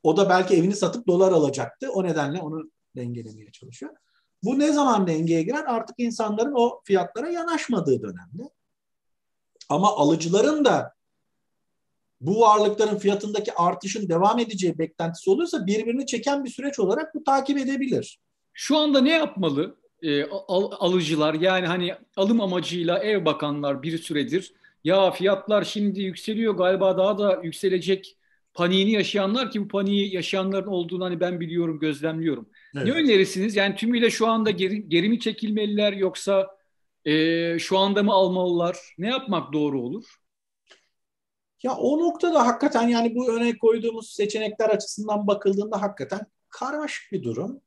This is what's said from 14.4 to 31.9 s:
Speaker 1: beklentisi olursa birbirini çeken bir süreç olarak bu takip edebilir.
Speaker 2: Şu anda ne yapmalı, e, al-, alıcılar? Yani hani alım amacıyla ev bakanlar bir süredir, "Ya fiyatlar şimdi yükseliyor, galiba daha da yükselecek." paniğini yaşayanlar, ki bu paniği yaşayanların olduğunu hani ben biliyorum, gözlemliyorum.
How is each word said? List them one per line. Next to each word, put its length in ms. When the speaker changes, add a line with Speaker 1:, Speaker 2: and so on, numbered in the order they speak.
Speaker 1:
beklentisi 520
olursa 380
birbirini 380
çeken 380
bir 60
süreç 300
olarak 360
bu 80
takip 340
edebilir. 640
Speaker 2:
Şu 240
anda 240
ne 100
yapmalı, 640
e, 220
al-, 560
alıcılar? 540
Yani 340
hani 280
alım 240
amacıyla 580
ev 260
bakanlar 580
bir 140
süredir, 560
"Ya 280
fiyatlar 520
şimdi 380
yükseliyor, 520
galiba 440
daha 200
da 260
yükselecek." 720
paniğini 380
yaşayanlar, 600
ki 100
bu 60
paniği 480
yaşayanların 520
olduğunu 380
hani 140
ben 200
biliyorum, 400
gözlemliyorum. 720